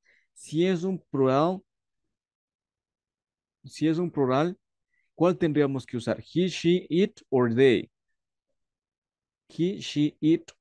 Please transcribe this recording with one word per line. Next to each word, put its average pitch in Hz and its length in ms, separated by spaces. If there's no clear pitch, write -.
Si 160 320
es 180 180
un 190 140
plural, 139 500
si 147 220
es 160 120
un 175 100
plural, 143 480
¿cuál 175 220
tendríamos 143 480
que - 120
usar? 113 240
He, 180 260
she, 175 420
it, 143 400
or 123 240
they? 123 380
He, 175 320
she, 147 400
it, 160 400